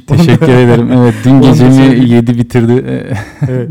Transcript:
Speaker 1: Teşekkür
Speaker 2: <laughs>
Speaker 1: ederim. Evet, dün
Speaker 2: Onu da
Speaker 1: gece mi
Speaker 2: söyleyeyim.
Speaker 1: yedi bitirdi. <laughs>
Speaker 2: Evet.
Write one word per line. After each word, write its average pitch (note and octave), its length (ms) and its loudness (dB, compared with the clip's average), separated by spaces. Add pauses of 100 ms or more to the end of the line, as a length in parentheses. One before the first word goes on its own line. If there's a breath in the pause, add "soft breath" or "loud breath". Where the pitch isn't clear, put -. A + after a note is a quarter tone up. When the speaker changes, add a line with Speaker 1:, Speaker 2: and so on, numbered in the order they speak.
Speaker 1:
Teşekkür D#3 420 0
Speaker 2:
<laughs> - 0 -
Speaker 1:
ederim. A#2+ 440 0
Evet, B2 220 0 (100)
dün B2+ 60 2
Speaker 2:
Onu C3+ 120 4
da B2+ 80 2
Speaker 1:
gece A#2+ 180 2
mi C3+ 60 2
Speaker 2:
söyleyeyim. C3 320 2
Speaker 1:
yedi A#2 320 0
bitirdi. A#2+ 460 -2
<laughs> B2+ 640 -10
Speaker 2:
Evet. B2+ 220 -8